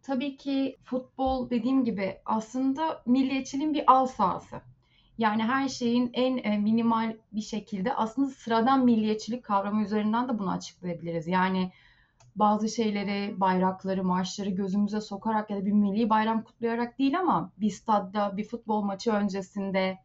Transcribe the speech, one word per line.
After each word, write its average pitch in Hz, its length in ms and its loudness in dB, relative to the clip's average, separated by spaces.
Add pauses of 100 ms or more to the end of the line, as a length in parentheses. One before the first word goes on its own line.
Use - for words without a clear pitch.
Tabii 277 340 -4
ki 269 480 -2
futbol 254 640 -2
dediğim 247 340 2
gibi 190 400 -2
aslında 262 800 -2
milliyetçiliğin 269 680 0
bir 294 120 -2
al 262 200 8
sahası. - 500 -2 (640)
Yani 220 240 2
her 269 260 0
şeyin 240 440 0
en, 254 240 0
e, 208 220 -2
minimal 226 580 2 (160)
bir 208 80 -4
şekilde 208 540 -4
aslında 262 360 0
sıradan 240 540 2
milliyetçilik 220 600 2
kavramı 202 400 0
üzerinden 214 440 0
de 226 100 -2
bunu 190 120 -4
açıklayabiliriz. 170 800 -6
Yani 185 440 2 (640)
bazı 214 320 2
şeyleri, 202 720 -2
bayrakları, 190 640 0
marşları 185 460 -2
gözümüze 202 500 -2
sokarak 214 500 -4
ya 202 60 -4
da 196 100 -4
bir 202 60 0
milli 208 380 2
bayram 220 340 2
kutlayarak 233 540 -4
değil 277 200 2
ama 202 380 0
bir 202 140 0
stadda, 202 680 -2
bir 214 80 -4
futbol 214 380 -4
maçı 202 300 -2
öncesinde 190 920 -2